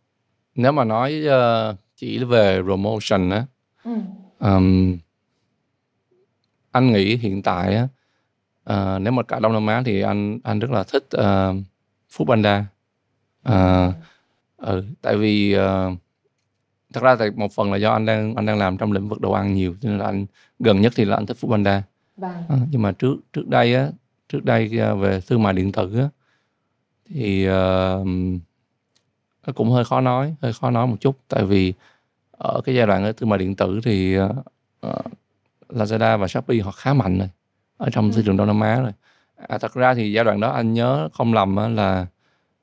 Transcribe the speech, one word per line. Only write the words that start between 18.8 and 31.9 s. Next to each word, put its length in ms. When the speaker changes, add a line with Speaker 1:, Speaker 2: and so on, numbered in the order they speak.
Speaker 1:
lĩnh 180
vực 120
đồ 100
ăn 220
nhiều, 280
cho 80
nên 100
là 60
anh 200
gần 220
nhất 140
thì 100
là 120
anh 80
thích 160
Foodpanda. 400
Speaker 2:
Vâng. 140
Speaker 1:
Ờ, 80
nhưng 100
mà 100
trước, 240
trước 140
đây 280
á, 140
trước 160
đây, 340
ờ, 160
về 260
thương 220
mại 100
điện 180
tử 280
á, 100
thì, 360
ờ, 580
nó 80
cũng 160
hơi 140
khó 160
nói, 400
hơi 120
khó 180
nói 160
một 120
chút, 180
tại 180
vì 280